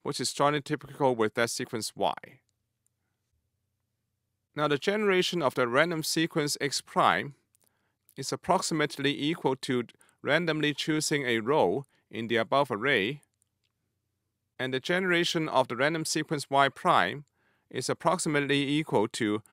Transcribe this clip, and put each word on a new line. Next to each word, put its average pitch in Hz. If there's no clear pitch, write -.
which -
is 127
jointly 147
typical 135
with 110
that 117
sequence -
y. 95
Now, 151
the 147
generation 190
of 127
the 123
random 160
sequence 156
x -
prime 123
is 135
approximately 147
equal 147
to 123
randomly 151
choosing 151
a 120
row 117
in 110
the 113
above 131
array, 120
and 131
the 131
generation 175
of 127
the 123
random 156
sequence 156
y 139
prime 127
is -
approximately 143
equal 139
to 107